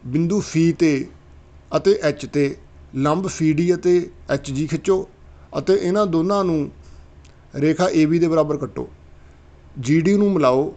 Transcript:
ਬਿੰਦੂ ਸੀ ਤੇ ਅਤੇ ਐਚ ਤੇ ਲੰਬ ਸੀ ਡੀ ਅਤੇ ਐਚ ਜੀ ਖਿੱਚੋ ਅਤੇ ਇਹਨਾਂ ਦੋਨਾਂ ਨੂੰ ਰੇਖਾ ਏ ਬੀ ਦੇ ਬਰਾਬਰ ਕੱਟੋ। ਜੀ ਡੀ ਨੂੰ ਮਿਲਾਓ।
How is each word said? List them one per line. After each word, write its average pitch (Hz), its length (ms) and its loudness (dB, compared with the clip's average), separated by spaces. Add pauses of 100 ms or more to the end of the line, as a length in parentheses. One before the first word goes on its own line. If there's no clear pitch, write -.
ਬਿੰਦੂ 170 340 0
ਸੀ 165 320 2
ਤੇ 160 200 2 (840)
ਅਤੇ 202 260 2
ਐਚ 147 220 -2
ਤੇ 143 300 -2 (400)
ਲੰਬ 151 320 -2
ਸੀ 156 260 -2
ਡੀ 170 220 2
ਅਤੇ 175 340 0 (200)
ਐਚ 139 220 -4
ਜੀ 143 160 -4
ਖਿੱਚੋ 185 400 -2 (500)
ਅਤੇ - 160 0
ਇਹਨਾਂ 196 320 0
ਦੋਨਾਂ 185 380 0
ਨੂੰ 160 280 -2 (840)
ਰੇਖਾ 156 340 0
ਏ 156 160 2
ਬੀ 165 140 2
ਦੇ 165 80 2
ਬਰਾਬਰ 156 300 0
ਕੱਟੋ। 127 320 -10 (920)
ਜੀ 143 220 2
ਡੀ 196 160 2
ਨੂੰ 202 140 2
ਮਿਲਾਓ। 139 460 2